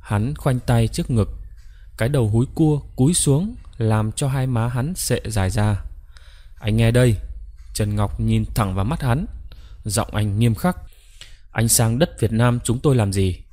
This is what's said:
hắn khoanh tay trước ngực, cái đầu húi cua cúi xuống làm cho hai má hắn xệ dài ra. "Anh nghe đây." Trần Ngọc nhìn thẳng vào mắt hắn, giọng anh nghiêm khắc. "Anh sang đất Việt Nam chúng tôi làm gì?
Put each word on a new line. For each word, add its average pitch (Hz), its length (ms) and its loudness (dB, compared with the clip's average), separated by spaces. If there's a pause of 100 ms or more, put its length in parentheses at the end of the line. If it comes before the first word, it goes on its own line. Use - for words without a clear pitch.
hắn 110 340 -2
khoanh 127 240 -2
tay 117 280 2
trước - 240 -4
ngực, 107 180 2 (680)
cái 113 120 0
đầu 127 200 2
húi 113 160 2 (100)
cua 151 240 2 (160)
cúi 139 180 4
xuống 170 420 2 (220)
làm 110 340 0
cho 143 160 -4
hai 131 200 -2
má 120 200 0
hắn 127 280 -4
xệ - 300 -2
dài 101 240 0
ra. 107 320 0 (800)
"Anh 110 180 0
nghe 113 140 4
đây." 120 240 4 (580)
Trần 104 220 -2
Ngọc 104 240 -2
nhìn 110 260 2 (100)
thẳng 98 200 0
vào 98 100 0
mắt 156 160 -2
hắn, 135 240 0 (600)
giọng 104 300 -4
anh 104 240 0
nghiêm 117 160 4
khắc. 180 220 0 (720)
"Anh 113 160 0
sang 117 320 2
đất - 200 0
Việt 110 120 0
Nam 120 320 4
chúng 120 160 0
tôi 139 160 2
làm 101 180 2
gì? 95 280 0 (120)